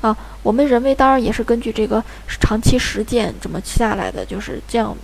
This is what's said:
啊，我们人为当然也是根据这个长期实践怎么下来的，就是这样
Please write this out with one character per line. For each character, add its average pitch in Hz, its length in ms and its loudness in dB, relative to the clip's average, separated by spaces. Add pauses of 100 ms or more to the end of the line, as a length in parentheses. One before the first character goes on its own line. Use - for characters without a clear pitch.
啊， 214 140 2 (280)
我 - 60 2
们 254 160 4
人 240 160 4
为 269 140 2
当 262 140 4
然 269 120 4
也 226 80 0
是 - 140 -2
根 233 160 2
据 233 140 -6
这 214 120 0
个 214 160 0 (380)
长 - 220 2
期 254 180 6
实 208 240 -2
践 220 380 0
怎 151 100 -8
么 175 140 -4
下 214 300 2
来 180 140 -4
的， - 160 -8
就 196 140 -8
是 - 260 -8
这 - 120 -2
样 214 260 -2